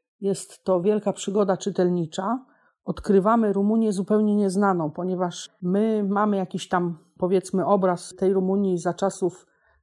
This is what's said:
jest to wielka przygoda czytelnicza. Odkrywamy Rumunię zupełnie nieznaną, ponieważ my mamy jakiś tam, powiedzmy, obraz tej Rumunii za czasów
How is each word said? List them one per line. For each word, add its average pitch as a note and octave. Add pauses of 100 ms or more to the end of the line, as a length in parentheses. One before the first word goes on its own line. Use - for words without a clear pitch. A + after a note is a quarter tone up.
(220)
jest -
to F#3
wielka G3+
przygoda G3
czytelnicza. F3+ (400)
Odkrywamy G#3
Rumunię G#3+
zupełnie G#3
nieznaną, F#3+
ponieważ F3+ (120)
my G#3
mamy G#3
jakiś F#3+
tam, F3 (200)
powiedzmy, F#3
obraz F#3
tej G3
Rumunii F#3+
za F3
czasów F#3 (380)